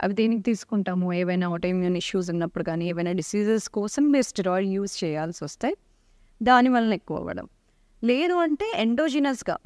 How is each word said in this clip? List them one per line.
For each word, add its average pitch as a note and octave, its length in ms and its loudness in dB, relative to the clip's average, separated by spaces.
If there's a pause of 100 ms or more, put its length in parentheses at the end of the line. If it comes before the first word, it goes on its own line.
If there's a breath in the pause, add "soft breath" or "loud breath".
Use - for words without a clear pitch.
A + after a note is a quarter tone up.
అవి G3 120 0
దేనికి A3 280 2
తీసుకుంటాము? F#3 720 0
ఏవైనా F3+ 340 0
autoimmune F3+ 500 0
ఇష్యూస్ F3 340 -2
ఉన్నప్పుడు E3+ 340 -2
కానీ, E3 240 -2
ఏవైనా F3 240 -2
డిసీజెస్ G#3 560 -2
కోసం C#4+ 440 0
మీరు C4+ 100 4
స్టెరాయిడ్ F#3+ 480 -2
యూజ్ G3 340 -4
చేయాల్సి D#3+ 400 -4
వస్తాయి, B3 320 -4 (640)
దాని B3 260 6
వలన A#3 240 2
ఎక్కువ - 240 -4
అవ్వడం. - 320 -8 (560)
లేదు C#4+ 300 2
అంటే E4+ 400 0
ఎండోజినస్‌గా C4 920 0